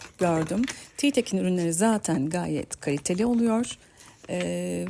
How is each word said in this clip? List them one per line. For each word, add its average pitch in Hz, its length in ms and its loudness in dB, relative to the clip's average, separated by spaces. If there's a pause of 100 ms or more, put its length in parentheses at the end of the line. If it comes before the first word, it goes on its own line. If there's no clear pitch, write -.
(180)
gördüm. 170 440 0 (360)
T-Tek'in 247 400 2
ürünleri 180 360 0
zaten 180 560 2
gayet 165 500 -4
kaliteli 175 460 0
oluyor. 233 520 2 (520)
Ee, 175 600 -2